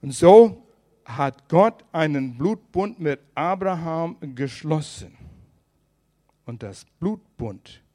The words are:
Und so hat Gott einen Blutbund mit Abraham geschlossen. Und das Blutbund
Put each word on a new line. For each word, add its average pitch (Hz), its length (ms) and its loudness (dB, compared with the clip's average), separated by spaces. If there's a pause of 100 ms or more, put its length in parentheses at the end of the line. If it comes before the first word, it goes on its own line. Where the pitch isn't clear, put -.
Und 139 120 -10
so 202 500 8 (420)
hat 135 440 -8
Gott 202 420 2
einen 143 460 -4
Blutbund 196 640 -6
mit 147 200 -4 (140)
Abraham 165 840 -6 (180)
geschlossen. 151 800 -8 (1300)
Und 117 160 -14
das 101 240 -16 (140)
Blutbund 143 840 -10 (140)